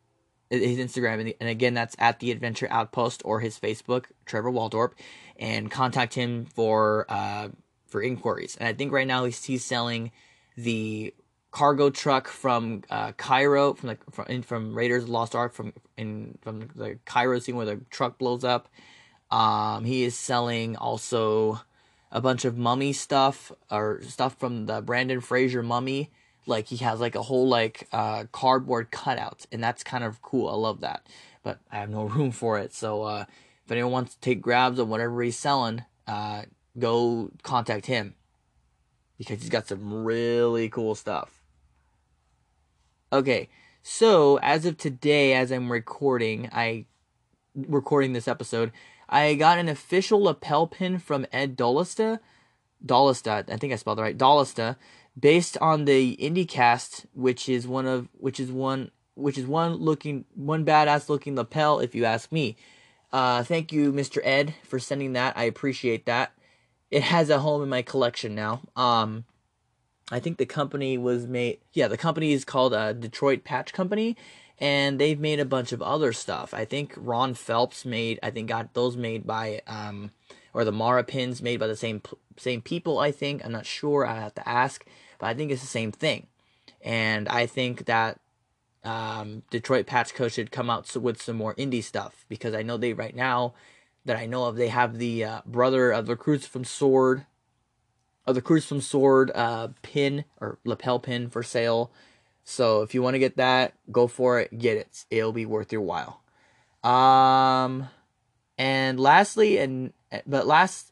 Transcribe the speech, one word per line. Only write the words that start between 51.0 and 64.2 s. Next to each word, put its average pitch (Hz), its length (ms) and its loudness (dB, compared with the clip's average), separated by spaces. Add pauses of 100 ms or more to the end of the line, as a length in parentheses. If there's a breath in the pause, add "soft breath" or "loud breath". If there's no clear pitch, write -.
Ed 131 240 -2
Dolista. 175 640 0 (640 soft breath)
Dolista, 123 640 4
I 110 100 -6
think 135 140 -6
I 120 40 0
spelled 110 240 -4
it - 20 -4
right. 110 160 -2
Dolista, 131 580 4 (440 soft breath)
based 165 400 6
on 156 260 4
the 135 340 6
IndieCast, 131 960 2
which 127 340 -2
is 123 200 0
one 131 180 -4
of, 127 280 -2
which - 260 -6
is 127 120 -6
one, 131 380 -4 (240)
which 139 240 -4
is 127 80 -4
one 165 300 0
looking, 151 580 -2
one 151 320 -2
badass 151 440 4
looking 143 260 -2
lapel, 151 440 2
if 123 140 -2
you 117 120 0
ask 113 260 0
me. 143 240 -2 (560 soft breath)
Uh, 123 320 2
thank 165 280 -2
you, 147 200 2
Mister 139 320 -2